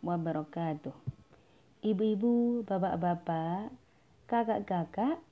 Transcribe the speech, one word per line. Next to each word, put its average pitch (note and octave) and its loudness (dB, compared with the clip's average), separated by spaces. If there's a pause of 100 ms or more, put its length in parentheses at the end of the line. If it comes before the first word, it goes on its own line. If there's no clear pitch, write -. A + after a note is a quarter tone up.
wabarakatuh. D#3+ -4 (880)
Ibu-ibu, A3 2
bapak-bapak, F3 0 (560)
kakak-kakak, G#3+ 0